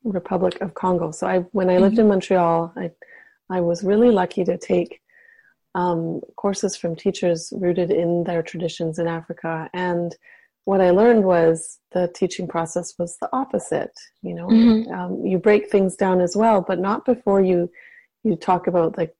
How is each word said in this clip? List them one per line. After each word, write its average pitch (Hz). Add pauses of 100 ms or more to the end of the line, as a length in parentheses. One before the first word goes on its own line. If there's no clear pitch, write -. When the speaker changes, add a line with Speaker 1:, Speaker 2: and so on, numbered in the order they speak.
Speaker 1:
Republic 185
of 185
Congo. 175
So 180
I, 185 (120)
when 190
I 180
lived 196
Speaker 2:
Mm-hmm. 226
Speaker 1:
in 214
Montreal, 170
I, 180 (600)
I 185
was 170
really 214
lucky 185
to 175
take, - (760)
um, 170 (160)
courses 196
from 170
teachers 175
rooted 175
in 170
their 170
traditions 165
in 170
Africa. 165
And 175 (500)
what 196
I 180
learned 214
was 165 (140)
the 180
teaching 180
process 170
was 175
the -
opposite. 254 (300)
You 175
know, 170
Speaker 2:
Mm-hmm. 226
Speaker 1:
um, 180
you 190
break 208
things 190
down 185
as 180
well, 220
but 180
not 196
before 208
you, 180 (520)
you 208
talk 180
about 170
the 165